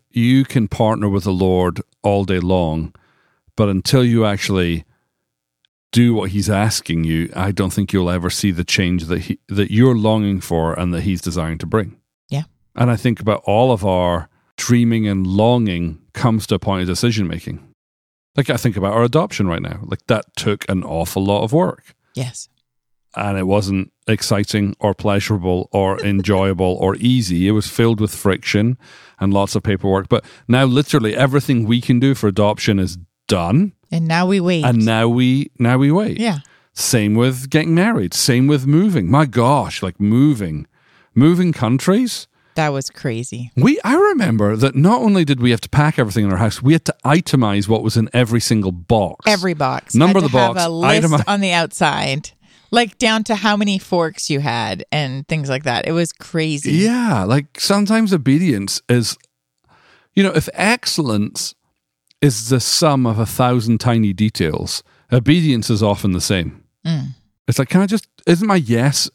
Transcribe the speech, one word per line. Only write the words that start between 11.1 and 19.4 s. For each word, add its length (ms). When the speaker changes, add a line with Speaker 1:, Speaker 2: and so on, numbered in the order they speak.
Speaker 1:
desiring 380
to 60
bring. 320
Speaker 2:
Yeah. 140
Speaker 1:
And 160
I 40
think 240
about 260
all 260
of 140
our 440
dreaming 500
and 180
longing 720
comes 340
to 80
a 40
point 220
of 60
decision 400
making. 380
Like, 140
I 80
think 180
about 180
our 100
adoption 440